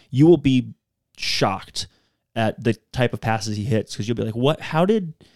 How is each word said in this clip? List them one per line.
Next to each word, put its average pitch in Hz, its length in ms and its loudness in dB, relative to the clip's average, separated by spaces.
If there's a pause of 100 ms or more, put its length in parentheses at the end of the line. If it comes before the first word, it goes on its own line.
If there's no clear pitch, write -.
(100)
You 135 160 6
will 170 120 8
be 127 340 0 (460)
shocked - 680 -4 (480)
at 113 280 -2
the 113 120 0 (180)
type 123 200 -2
of - 80 -8
passes 110 360 -4
he 104 80 -6
hits, - 320 -4
'cause 101 120 -6
you'll 117 80 -4
be 110 80 -4
like, 110 100 -6
"What? 131 260 0
How 160 260 -2
did 196 280 -2 (220)